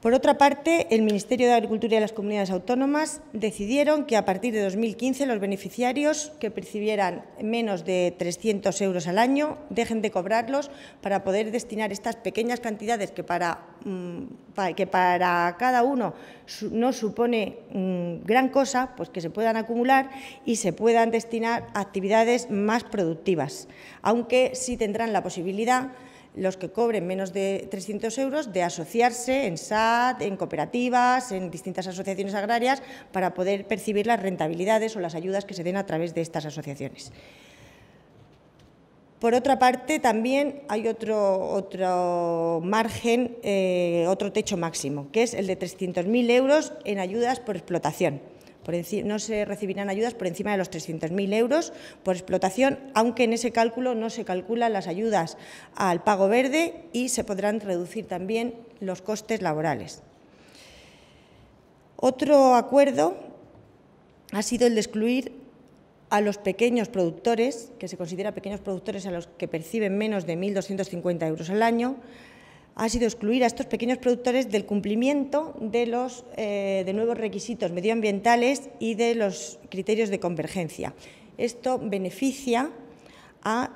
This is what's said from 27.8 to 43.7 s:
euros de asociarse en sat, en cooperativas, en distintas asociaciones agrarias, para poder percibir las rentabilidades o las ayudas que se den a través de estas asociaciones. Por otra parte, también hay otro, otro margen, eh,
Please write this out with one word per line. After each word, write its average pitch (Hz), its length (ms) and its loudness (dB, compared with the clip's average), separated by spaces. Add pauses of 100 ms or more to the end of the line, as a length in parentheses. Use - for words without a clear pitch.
euros 269 340 -2
de 180 120 0
asociarse 233 840 0
en 170 100 -2
sat, 233 640 2
en 208 160 -2
cooperativas, 247 960 2
en 185 180 -4
distintas 175 380 -8
asociaciones 190 480 -4
agrarias, 233 480 2 (300)
para 185 220 0
poder 196 340 0
percibir 208 400 0
las 233 120 4
rentabilidades 190 760 0
o - 20 -6
las 170 160 -4
ayudas 190 300 -4
que 196 100 -12
se 170 80 -8
den 180 140 -2
a 196 100 -4
través 165 260 -2
de 165 100 -2
estas 160 220 -6
asociaciones. 143 680 -10 (2000)
Por 233 140 4
otra 254 260 4
parte, 254 400 4
también 262 640 2
hay 220 220 -2
otro, 214 500 0 (120)
otro 175 1120 0
margen, 226 800 0
eh, 180 640 2